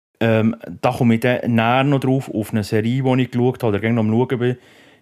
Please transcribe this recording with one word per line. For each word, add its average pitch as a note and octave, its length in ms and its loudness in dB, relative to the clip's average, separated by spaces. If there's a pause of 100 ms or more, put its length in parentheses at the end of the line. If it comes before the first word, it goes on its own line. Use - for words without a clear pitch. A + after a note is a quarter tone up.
(200)
ähm, A2+ 360 2 (260)
da B2 100 0
komme A#2+ 240 2
ich A2+ 60 -2
dann B2 340 0
näher A#2+ 280 2
noch C#3+ 160 2
drauf, C3+ 300 -2
auf G#2+ 220 -6
eine A2 120 -2
Serie, A2+ 380 -2
die C3 220 2
ich B2 80 -6
geschaut B2 320 0
habe, A#2 60 2
oder G2+ 100 0
gerne A2+ 160 0
noch A2+ 80 2
am G#2+ 80 0
Schauen B2 280 0
bin, B2 180 -2 (440)